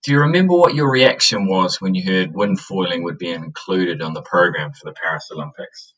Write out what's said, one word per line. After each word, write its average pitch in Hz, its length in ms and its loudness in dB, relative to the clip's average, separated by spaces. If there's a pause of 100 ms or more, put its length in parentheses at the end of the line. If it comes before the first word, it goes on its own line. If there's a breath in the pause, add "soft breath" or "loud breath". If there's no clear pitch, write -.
do - 80 -8
you 143 100 4
remember 180 340 4
what 170 200 6
your 147 160 0
reaction 120 560 2
was 92 340 0
when 95 140 -2
you 92 80 -2
heard 92 300 0
windfoiling 95 720 -2
would 85 140 -6
be 87 120 -8
included 82 720 -4
on 80 120 -6
the 78 80 -10
program 78 500 0
for - 140 -18
the 78 140 -14
Paris - 320 -8
Olympics? - 640 -16